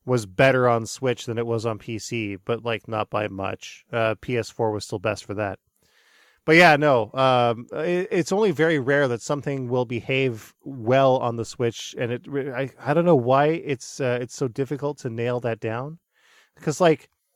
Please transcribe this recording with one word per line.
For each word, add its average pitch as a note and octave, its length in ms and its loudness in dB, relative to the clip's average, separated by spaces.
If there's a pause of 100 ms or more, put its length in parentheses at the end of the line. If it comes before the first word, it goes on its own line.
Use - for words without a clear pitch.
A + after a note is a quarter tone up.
was B2 220 0
better B2+ 420 4
on A#2 160 2
Switch B2 400 -4
than A2+ 140 -6
it A#2 80 -4
was A#2 180 -2
on G#2+ 140 -4
P A2+ 180 -10
C, G#2 380 -6
but, A2+ 280 -6
like, A2+ 240 -6
not A2 220 -6
by G#2+ 180 -2
much. G2 640 -10
Uh, A2+ 300 0
P B2 160 -4
S G#2+ 140 -4
four A2+ 200 -2
was G#2 140 -6
still G#2 140 -8
best G#2 260 -4
for G#2 80 -8
that. G2 240 -6 (880)
But D#3 100 6
yeah, E3 220 8
no, C3 360 2
um, B2 600 2
it, F3 360 -2
it's F3 220 -2
only G3+ 180 2
very D#3 300 2
rare C#3 280 2
that A#2+ 140 -2
something C#3 480 -4
will B2+ 160 0
behave B2 800 -4
well C3 540 2
on A#2+ 180 -2
the A2+ 100 -6
Switch, - 540 -6
and A#2+ 120 -4
it A#2+ 160 -8
re-, C#3 240 -6
I, B2+ 280 -6
I C#3+ 160 -2
don't E3+ 100 2
know F3 100 6
why C3 320 4
it's, D3 520 -4
uh, B2 200 -2
it's B2 160 -10
so C#3 120 -2
difficult C#3 520 -6
to B2 120 -8
nail A#2+ 300 -4
that A#2 180 -4
down, B2+ 400 -8 (600)
'cause, D#3+ 220 -4
like, D#3+ 280 4 (260)